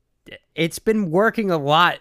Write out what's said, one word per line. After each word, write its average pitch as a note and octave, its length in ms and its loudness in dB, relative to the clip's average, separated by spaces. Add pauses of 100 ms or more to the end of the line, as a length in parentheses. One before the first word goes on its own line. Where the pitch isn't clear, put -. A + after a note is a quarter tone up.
(540)
It's D#3+ 240 -4
been G#3+ 320 -2
working G#3 400 0
a E3+ 80 0
lot D3+ 420 2